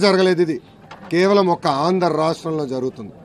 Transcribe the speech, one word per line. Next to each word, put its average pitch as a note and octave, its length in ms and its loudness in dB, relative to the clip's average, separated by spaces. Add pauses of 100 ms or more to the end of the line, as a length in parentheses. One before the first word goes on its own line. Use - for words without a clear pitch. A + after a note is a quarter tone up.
జరగలేదు F#3 420 2
ఇది, D3 100 -4 (560)
కేవలం G3 320 4 (100)
ఒక - 100 -6 (200)
ఆంధ్ర F3+ 260 0 (120)
రాష్ట్రంలో D#3+ 500 -4
జరుగుతుంది. B2 400 -8 (100)